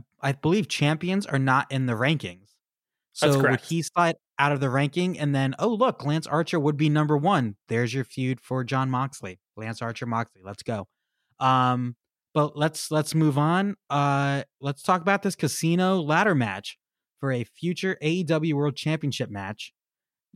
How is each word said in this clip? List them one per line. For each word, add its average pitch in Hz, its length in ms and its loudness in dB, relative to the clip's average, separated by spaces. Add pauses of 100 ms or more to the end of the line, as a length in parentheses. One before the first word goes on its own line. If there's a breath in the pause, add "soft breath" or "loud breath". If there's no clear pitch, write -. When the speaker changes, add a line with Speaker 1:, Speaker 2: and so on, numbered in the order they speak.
(200)
Speaker 1:
I 139 140 -2
believe 165 340 0
champions 175 580 0
are 135 140 -2
not 135 320 2
in 131 140 0
the 123 80 0
rankings. 107 560 -2 (640)
So - 140 0
Speaker 2:
That's 143 100 4
Speaker 1:
would 135 80 4
Speaker 2:
correct. 131 200 2
Speaker 1:
he 165 160 -2
slide 170 340 0 (220)
out 143 140 4
of 143 80 0
the 135 100 0
ranking 147 480 0
and 143 160 0
then, 135 240 0
"Oh, 202 120 0
look, 240 340 0
Lance 147 240 -2
Archer 165 320 0
would 147 180 2
be 156 120 2
number 151 280 2
one. 143 380 0 (140)
There's 117 240 0
your 135 100 -2
feud 131 380 -4
for 131 220 -4
Jon 131 260 -2
Moxley. 127 500 -6 (160)
Lance 110 260 -8
Archer, 117 240 -8
Moxley. 113 380 -4
Let's 98 200 -14
go." 104 240 -6 (520)
Um, 127 560 2 (380)
but 147 240 0
let's, 156 340 -2
let's 151 240 0
move 151 220 4
on. 180 380 2 (140)
Uh, 143 540 0 (160)
let's 139 240 -6
talk 185 180 2
about 196 220 0
this 196 120 -2
casino 175 640 0
ladder 165 340 2
match 104 420 -2 (420)
for 139 120 -2
a 123 120 -2
future 180 580 -4
A 156 80 0
E 180 140 0
W 156 320 0
World 143 200 0
Championship 147 540 -4
match. 98 440 -10 (640)